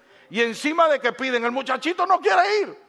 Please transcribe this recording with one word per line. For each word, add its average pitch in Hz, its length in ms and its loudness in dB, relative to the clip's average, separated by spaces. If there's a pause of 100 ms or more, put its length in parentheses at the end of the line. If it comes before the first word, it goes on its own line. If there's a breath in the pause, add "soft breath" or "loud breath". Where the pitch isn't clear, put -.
(280 soft breath)
Y 202 140 -4
encima 302 460 0
de 285 120 2
que 240 140 0
piden, 247 320 -2
el 240 60 0
muchachito 269 560 -2
no 370 120 4
quiere 392 420 2
ir. - 160 -8 (120)